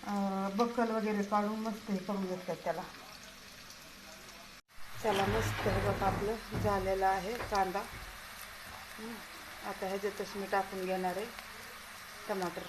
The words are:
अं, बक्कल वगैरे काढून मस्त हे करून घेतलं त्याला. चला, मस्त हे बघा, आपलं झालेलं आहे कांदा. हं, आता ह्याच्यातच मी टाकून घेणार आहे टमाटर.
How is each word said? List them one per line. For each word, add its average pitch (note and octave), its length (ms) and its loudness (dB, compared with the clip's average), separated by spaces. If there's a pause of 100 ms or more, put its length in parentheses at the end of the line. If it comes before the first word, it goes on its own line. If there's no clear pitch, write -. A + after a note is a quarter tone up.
अं, G3 520 2
बक्कल A#3 360 4
वगैरे G#3+ 320 4
काढून G#3 360 4
मस्त A3 320 -2
हे F#3+ 60 4
करून G3 280 0
घेतलं F3+ 280 -2
त्याला. E3+ 280 0 (2250)
चला, G3 220 4
मस्त A3 420 4
हे G3 240 4
बघा, G3 140 2
आपलं G3+ 580 2
झालेलं F#3+ 420 4
आहे F#3+ 280 4
कांदा. G3 460 2 (1200)
हं, A3+ 140 -6 (560)
आता F#3+ 180 -2
ह्याच्यातच G3 480 0
मी G3 160 -2
टाकून F#3+ 340 2
घेणार F#3 320 2
आहे G#3 80 -2 (1040)
टमाटर. F#3 400 0